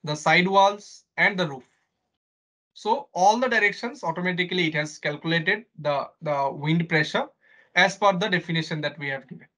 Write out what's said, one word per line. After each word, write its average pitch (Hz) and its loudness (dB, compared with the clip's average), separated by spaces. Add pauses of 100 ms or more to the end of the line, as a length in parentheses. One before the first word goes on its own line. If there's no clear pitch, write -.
the 151 -6
side 165 2
walls, 196 2 (140)
and 185 0
the 175 -2
roof. 139 -12 (1080)
So - -2
all 196 4
the 254 0
directions, 226 0
automatically 180 -2
it 156 -4
has 151 -4
calculated 165 -2 (120)
the, 143 -2 (140)
the 139 -2
wind 160 -2
pressure 160 0 (480)
as 185 2
per 196 2
the 202 -2
definition 165 -2
that 147 -6
we 143 -8
have 139 -10
given. - -20 (100)